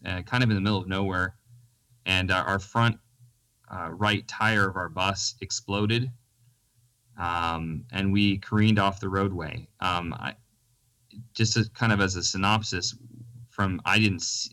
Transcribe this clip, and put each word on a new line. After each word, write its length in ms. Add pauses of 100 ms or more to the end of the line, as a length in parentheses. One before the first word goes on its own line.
uh, 180
kind 200
of 80
in 60
the 40
middle 200
of 80
nowhere. 480 (680)
And, 260
uh, 120
our 140
front, 400 (720)
uh, 220
right 340
tire 420
of 60
our 140
bus 520
exploded, 680 (1080)
um, 760
and 200
we 260
careened 420
off 180
the 100
roadway. 600 (100)
Um, 360
I, 200 (1000)
just 220
as, 120
kind 240
of 80
as 160
a 60
synopsis, 760 (520)
from, 360
I 160
didn't 220
s-, 300